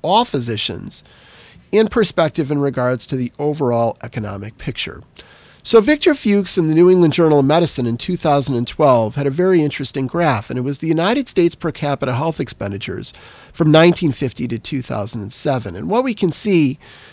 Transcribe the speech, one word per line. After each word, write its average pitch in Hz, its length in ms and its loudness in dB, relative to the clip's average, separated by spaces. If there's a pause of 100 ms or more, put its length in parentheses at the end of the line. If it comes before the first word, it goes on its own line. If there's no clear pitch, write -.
all 208 240 2
physicians, 113 800 -6 (680)
in 214 160 4
perspective 165 640 0
in 147 80 0
regards 127 480 -2
to - 80 -6
the 123 220 -4
overall 127 640 0
economic 104 540 -8
picture. - 440 -10 (640)
So 226 140 6
Victor 294 340 2
Fuchs 202 440 0
in 165 100 2
the 156 80 2
New 175 140 6
England 175 240 6
Journal 156 260 4
of 135 60 4
Medicine 151 400 2
in 117 100 -2
two 175 220 -6
thousand 143 380 0
and 120 120 -2
twelve 120 480 2
had 143 100 -2
a 143 40 0
very 175 340 2
interesting 135 440 -4
graph, 139 420 -2
and 127 100 -4
it 123 40 -2
was 139 160 -4
the 160 100 -4
United 196 400 0
States 170 260 2
per 165 160 -6
capita 139 440 -4
health 156 260 -4
expenditures 101 720 -8 (400)
from 156 180 2
nineteen 165 400 6
fifty 123 380 -6
to 113 100 -6
two 135 220 -8
thousand 113 400 -8
and 98 100 -12
seven. 117 460 -4
And 156 120 -8
what 233 140 0
we 262 100 -2
can 180 200 -2
see 156 460 2 (340)